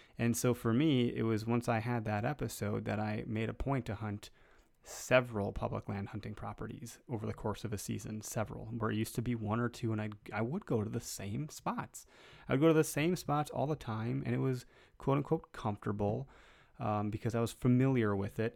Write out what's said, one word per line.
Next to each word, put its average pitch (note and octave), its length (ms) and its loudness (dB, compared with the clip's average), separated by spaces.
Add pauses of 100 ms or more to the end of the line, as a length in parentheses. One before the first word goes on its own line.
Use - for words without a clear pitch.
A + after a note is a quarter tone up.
(180)
And A#2 180 4
so A#2+ 200 4
for A2+ 180 2
me, B2+ 420 6
it A#2 80 0
was A2+ 220 2
once A#2 240 2
I A2+ 100 4
had A#2 260 0
that G#2+ 200 0
episode A2 600 -2
that G#2+ 140 -2
I G#2+ 280 -2
made A2 200 -2
a A2 60 -4
point C3+ 320 -2
to G#2+ 100 -6
hunt G#2 360 -6 (520)
several A2+ 680 2
public A2+ 380 -4
land G2+ 200 -4
hunting G#2+ 240 -10
properties A2 640 -10 (100)
over A2+ 160 -4
the G#2+ 80 -4
course - 300 -4
of A2 100 -4
a G2+ 40 -2
season, G#2+ 440 -6
several, A2 560 -6
where A2 140 0
it G#2+ 60 0
used A2+ 180 -2
to B2 60 0
be A#2+ 140 0
one A2 240 0
or A#2+ 100 2
two, A#2 220 -2
and G#2+ 100 0
I'd, G#2+ 120 -6 (200)
I G#2 80 0
would C#3 240 -2
go A2 180 2
to G#2+ 60 -2
the A#2 120 -4
same A#2+ 480 -6
spots. - 560 -8 (420)
I - 60 0
would C3+ 80 4
go D#3+ 60 8
to D#3+ 60 10
the D#3 100 6
same D#3 320 2
spots D3 360 -2
all C3 160 0
the D#3 80 0
time, B2 500 -4
and A#2+ 80 0
it B2+ 60 0
was C3 260 0 (320)
quote-unquote C#3+ 540 0
comfortable, G#2+ 800 -2 (500)
um, G#2+ 300 0
because G#2+ 260 -2
I A#2 60 2
was A2+ 100 0
familiar B2 640 4
with G2 240 -2
it, A2+ 160 0